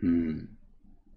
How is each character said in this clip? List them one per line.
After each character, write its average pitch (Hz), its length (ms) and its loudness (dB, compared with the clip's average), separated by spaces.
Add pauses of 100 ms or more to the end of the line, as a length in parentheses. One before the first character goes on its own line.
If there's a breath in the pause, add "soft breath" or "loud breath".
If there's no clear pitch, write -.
う 101 40 0
ん。 82 420 0 (680)